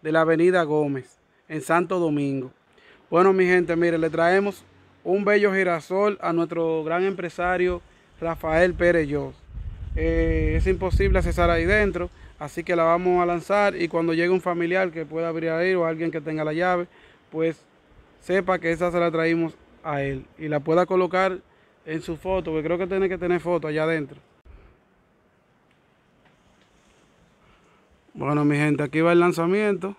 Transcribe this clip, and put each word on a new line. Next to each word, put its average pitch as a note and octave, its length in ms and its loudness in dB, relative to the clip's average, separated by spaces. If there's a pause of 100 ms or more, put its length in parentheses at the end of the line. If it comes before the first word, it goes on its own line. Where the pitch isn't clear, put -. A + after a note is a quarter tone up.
de D#3 100 -4
la D#3+ 80 4
Avenida E3 420 4
Gómez, D3 560 -2 (300)
en D#3 140 -8
Santo E3+ 380 0
Domingo. C#3+ 520 -2 (560)
Bueno, F#3 240 4
mi F#3 120 4
gente, F3+ 320 2
mire, E3+ 220 2
le D#3+ 120 0
traemos F3+ 540 2 (400)
un G3 200 0
bello G#3 280 4
girasol F#3+ 680 0
a E3+ 120 -2
nuestro E3 500 -2
gran E3+ 220 -2
empresario F3+ 760 -2 (380)
Rafael E3 540 2
Perelló. D3 580 2 (600)
Eh, D#3+ 640 0
es D#3+ 100 2
imposible F#3+ 540 2
accesar E3+ 280 2
ahí E3 160 2
dentro, F3+ 460 0 (300)
así D3+ 240 -10
que F3+ 100 0
la E3+ 80 2
vamos F3+ 400 4
a F3 40 2
lanzar F#3+ 540 0
y E3+ 60 0
cuando E3 260 0
llegue E3+ 180 2
un F#3 100 2
familiar F3 500 -2
que D#3+ 160 -10
pueda D#3+ 220 -4
abrir E3 220 -4
ahí F3 240 0
o E3+ 120 0
alguien E3 240 -4
que D#3+ 100 -6
tenga D#3 220 -6
la D#3 100 -2
llave, F3 360 0 (420)
pues D#3+ 300 -4 (600)
sepa F#3 380 0
que E3 140 -2
esa E3+ 180 0
se F3 80 -2
la E3+ 140 2
traímos E3 420 0 (300)
a D3 180 -4
él C3+ 240 -6 (120)
y D#3 100 -10
la D3 100 -2
pueda D#3+ 260 2
colocar F#3 540 0 (460)
en D#3 180 -8
su E3 140 -8
foto, F#3 340 -4
porque D#3 160 -4
creo E3+ 100 -2
que F3+ 120 -4
tiene F#3+ 200 0
que F3+ 100 -4
tener F3 200 -2
foto D#3+ 300 -2
allá D3+ 160 -2
adentro. D#3 340 -4 (4000)
Bueno, D3 300 -2
mi D3 120 2
gente, D3 260 0
aquí D3+ 180 -2
va E3+ 120 4
el F3 80 6
lanzamiento. F#3 800 0